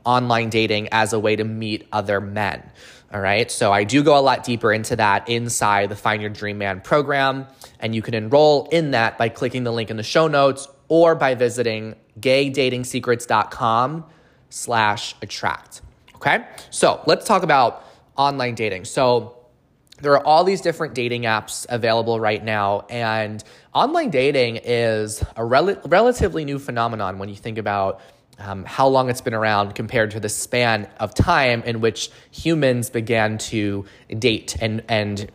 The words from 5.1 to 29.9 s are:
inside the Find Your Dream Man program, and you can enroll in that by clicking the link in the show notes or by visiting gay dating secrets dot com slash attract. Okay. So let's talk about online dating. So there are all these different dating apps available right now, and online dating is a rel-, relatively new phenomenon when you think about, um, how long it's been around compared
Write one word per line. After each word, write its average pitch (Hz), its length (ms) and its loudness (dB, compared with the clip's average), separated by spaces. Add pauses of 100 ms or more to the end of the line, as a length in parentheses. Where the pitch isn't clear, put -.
inside 110 600 0
the 104 60 -8
Find 107 260 -2
Your 107 80 -6
Dream 104 280 -8
Man 98 240 -4
program, 135 680 0 (320)
and 113 160 -4
you 110 60 -2
can 113 120 -6
enroll 143 560 4
in 160 220 0
that 113 260 0
by 117 120 0
clicking 127 340 -4
the 117 80 -2
link 117 180 -4
in 110 60 -6
the 110 80 -8
show 160 240 2
notes 139 400 2 (220)
or 165 260 6
by 139 200 0
visiting 113 600 -2 (240)
gay 135 300 2
dating 127 340 -2
secrets 123 420 -2
dot 107 240 0
com 131 540 0 (460)
slash 107 720 -2
attract. - 600 -8 (340)
Okay. 190 300 0 (240)
So - 380 2
let's 170 180 2
talk 190 180 2
about 135 420 4 (320)
online 135 380 0
dating. 104 300 -4
So 123 520 0 (640)
there 143 100 2
are 139 120 6
all 156 200 6
these 190 160 2
different 156 340 -4
dating 120 300 -4
apps 110 460 -4
available 113 500 0
right 107 240 0
now, 101 460 0
and 110 520 -4 (320)
online 277 360 0
dating 131 480 2
is 110 640 -2 (140)
a 113 80 -4
rel-, 151 400 2
relatively 185 580 2
new 143 160 -6
phenomenon 113 600 -4
when 98 100 -10
you 101 60 -14
think 110 220 -10
about, 101 440 -2 (380)
um, 98 260 -10
how 135 220 2
long 131 220 2
it's 123 120 -4
been 120 120 -6
around 107 400 0
compared 110 380 -2